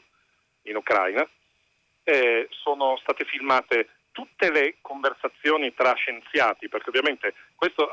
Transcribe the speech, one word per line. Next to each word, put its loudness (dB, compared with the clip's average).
in -6
Ucraina. 0
Eh, 2
sono -2
state -4
filmate 0
tutte -2
le 0
conversazioni -2
tra 2
scienziati, -2
perché -8
ovviamente -2
questo 0